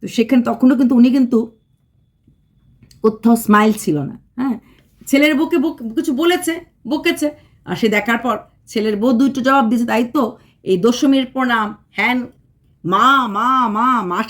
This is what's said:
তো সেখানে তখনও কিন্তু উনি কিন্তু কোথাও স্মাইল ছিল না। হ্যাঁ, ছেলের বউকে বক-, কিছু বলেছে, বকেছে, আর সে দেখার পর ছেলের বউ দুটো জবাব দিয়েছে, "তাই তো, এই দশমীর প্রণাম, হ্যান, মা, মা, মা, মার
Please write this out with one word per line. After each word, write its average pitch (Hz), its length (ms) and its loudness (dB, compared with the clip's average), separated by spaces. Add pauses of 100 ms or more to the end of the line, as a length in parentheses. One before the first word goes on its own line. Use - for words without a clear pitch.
তো 196 60 -12
সেখানে 240 340 2
তখনও 240 340 2
কিন্তু 254 200 2
উনি 240 140 6
কিন্তু 240 480 0 (1400)
কোথাও 220 340 2
স্মাইল 214 380 2
ছিল 151 280 -4
না। - 180 -10 (160)
হ্যাঁ, 247 240 -4 (480)
ছেলের 294 280 2
বউকে 311 220 -2
বক-, 262 320 -4
কিছু 269 240 -4
বলেছে, 339 460 -2 (280)
বকেছে, 294 440 -2 (340)
আর 175 100 -8
সে 226 140 0
দেখার 208 280 0
পর 233 200 -4 (300)
ছেলের 214 300 -2
বউ 233 140 0
দুটো 254 300 0
জবাব 262 280 2
দিয়েছে, 233 160 0
"তাই 226 180 -2
তো, 240 340 -2 (260)
এই 185 140 0
দশমীর 254 480 2
প্রণাম, 240 500 -4 (160)
হ্যান, 240 360 -2 (580)
মা, 240 420 2
মা, 240 400 -2
মা, 226 340 -2
মার 180 280 -4